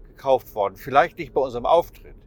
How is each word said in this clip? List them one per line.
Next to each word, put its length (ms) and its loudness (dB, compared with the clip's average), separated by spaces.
gekauft 460 -2
worden. 200 -2
Vielleicht 420 -2
nicht 160 -14
bei 80 -2
unserem 240 -6
Auftritt. 500 -2